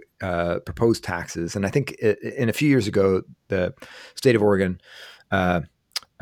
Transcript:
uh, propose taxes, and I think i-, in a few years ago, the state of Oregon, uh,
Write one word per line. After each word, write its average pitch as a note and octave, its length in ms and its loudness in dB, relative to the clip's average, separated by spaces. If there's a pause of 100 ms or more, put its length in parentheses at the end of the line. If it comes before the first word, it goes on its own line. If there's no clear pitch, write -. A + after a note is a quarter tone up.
(220)
uh, F2 380 -2
propose A2+ 420 0
taxes, E2+ 560 -8
and G2 80 -2
I G2 40 -2
think - 320 -2
i-, A2 140 2 (220)
in B2 100 0
a A2 60 0
few D3+ 160 0
years B2+ 180 2
ago, G2 360 2 (260)
the F#2 240 -2 (420)
state B2 220 4
of G#2 40 0
Oregon, F#2+ 380 2 (520)
uh, F2+ 300 2 (600)